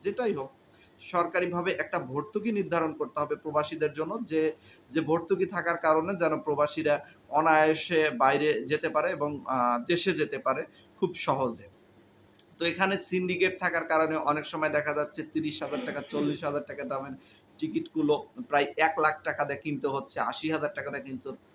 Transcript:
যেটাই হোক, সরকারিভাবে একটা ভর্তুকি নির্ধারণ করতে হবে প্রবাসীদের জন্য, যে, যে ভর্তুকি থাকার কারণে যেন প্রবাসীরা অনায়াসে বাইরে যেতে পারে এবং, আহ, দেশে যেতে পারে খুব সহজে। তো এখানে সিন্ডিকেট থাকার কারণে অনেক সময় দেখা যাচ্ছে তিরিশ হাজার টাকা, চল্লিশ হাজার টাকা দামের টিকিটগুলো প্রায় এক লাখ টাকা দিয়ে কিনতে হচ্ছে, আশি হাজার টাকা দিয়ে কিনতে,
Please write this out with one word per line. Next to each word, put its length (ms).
যেটাই 320
হোক, 200
সরকারিভাবে 720
একটা 260
ভর্তুকি 540
নির্ধারণ 400
করতে 280
হবে 160
প্রবাসীদের 560
জন্য, 320
যে, 280
যে 100
ভর্তুকি 460
থাকার 320
কারণে 380
যেন 240
প্রবাসীরা 640
অনায়াসে 840
বাইরে 520
যেতে 260
পারে 220
এবং, 360
আহ, 380
দেশে 280
যেতে 260
পারে 280
খুব 160
সহজে। 540
তো 60
এখানে 340
সিন্ডিকেট 600
থাকার 240
কারণে 320
অনেক 300
সময় 220
দেখা 260
যাচ্ছে 280
তিরিশ 400
হাজার 220
টাকা, 260
চল্লিশ 340
হাজার 200
টাকা 200
দামের 280
টিকিটগুলো 680
প্রায় 180
এক 220
লাখ 260
টাকা 200
দিয়ে 140
কিনতে 300
হচ্ছে, 320
আশি 300
হাজার 240
টাকা 160
দিয়ে 120
কিনতে, 280